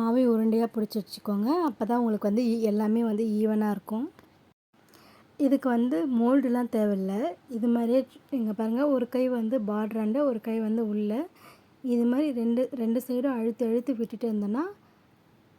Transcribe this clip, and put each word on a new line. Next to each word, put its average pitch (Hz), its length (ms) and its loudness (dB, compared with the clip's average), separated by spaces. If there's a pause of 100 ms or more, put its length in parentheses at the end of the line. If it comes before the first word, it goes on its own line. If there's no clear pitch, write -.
மாவையும் 233 320 4
உருண்டையாக 226 420 2
பிடிச்சி 214 280 -2
வச்சுக்கோங்க. 202 460 -4 (200)
அப்போ 220 240 -4
தான் 240 100 2
உங்களுக்கு 214 280 0
வந்து 226 200 2
ஈ-, 226 100 0 (120)
எல்லாமே 214 360 2
வந்து 220 180 0 (120)
ஈவனாக 214 380 2
இருக்கும். 220 300 -6 (1400)
இதுக்கு 269 300 2
வந்து 254 240 0 (200)
மோல்டுலாம் 247 560 2
தேவையில்ல. 202 380 0 (440)
இது 240 180 0
மாதிரியே 233 260 2 (380)
இங்கே 214 200 -2
பாருங்கள், 240 360 0
ஒரு 240 200 -2
கை 254 80 2 (140)
வந்து 226 200 0 (120)
பார்டராண்ட, 214 500 -2 (120)
ஒரு 220 180 -4
கை 226 80 -2 (100)
வந்து 226 240 0
உள்ள, 208 300 -2 (720)
இது 233 180 2
மாதிரி 294 160 2 (140)
ரெண்டு, 233 220 2 (180)
ரெண்டு 226 260 0
சைடும் 254 300 0
அழுத்தி 226 320 -2
அழுத்தி 247 320 0
விட்டுட்டு 226 300 -6
இருந்தோன்னா 214 340 -2 (920)